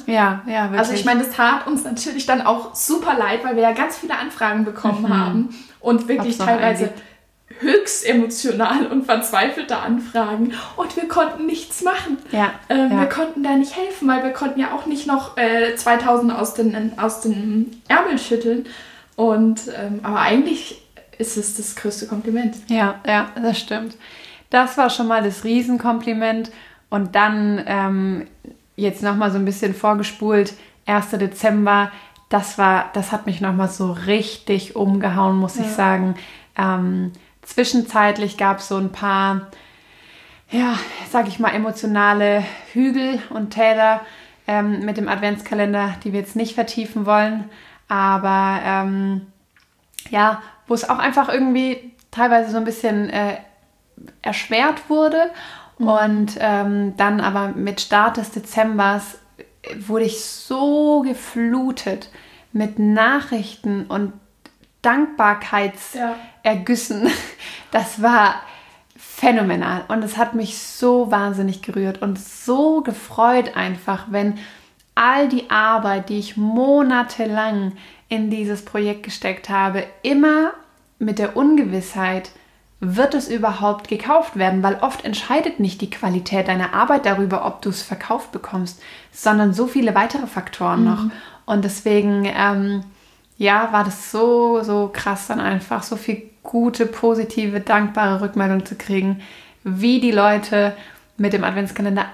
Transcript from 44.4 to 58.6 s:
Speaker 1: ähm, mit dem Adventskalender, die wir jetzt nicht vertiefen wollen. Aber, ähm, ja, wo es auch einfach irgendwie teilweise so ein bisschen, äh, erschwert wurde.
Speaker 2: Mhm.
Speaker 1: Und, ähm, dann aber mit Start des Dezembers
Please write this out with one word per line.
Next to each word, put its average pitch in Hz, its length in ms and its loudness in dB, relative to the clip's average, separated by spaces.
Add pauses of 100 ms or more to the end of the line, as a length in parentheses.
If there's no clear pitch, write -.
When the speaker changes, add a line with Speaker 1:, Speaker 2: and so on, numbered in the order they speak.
Speaker 1:
ähm, 208 380 0
mit 208 120 -4
dem 208 100 -2
Adventskalender, 202 840 -2 (100)
die 196 100 -4
wir 202 80 -2
jetzt 196 140 -8
nicht 226 200 -4
vertiefen 220 500 -4
wollen. 208 380 2 (460)
Aber, 196 720 2
ähm, 196 640 -2 (840)
ja, 214 320 2 (260)
wo 240 60 0
es 226 160 -2
auch 247 100 0
einfach 262 300 2
irgendwie 262 640 0 (200)
teilweise 233 380 4
so 214 80 -2
ein 220 60 0
bisschen, 220 460 -2
äh, 202 260 -2 (840)
erschwert 247 680 -2
wurde. 311 400 2 (480)
Speaker 2:
Mhm. 226 100 0
Speaker 1:
Und, 214 520 2
ähm, 202 580 0
dann 208 220 2
aber 196 300 -2
mit 196 320 -6
Start 214 360 2
des 214 140 -6
Dezembers 208 840 0 (600)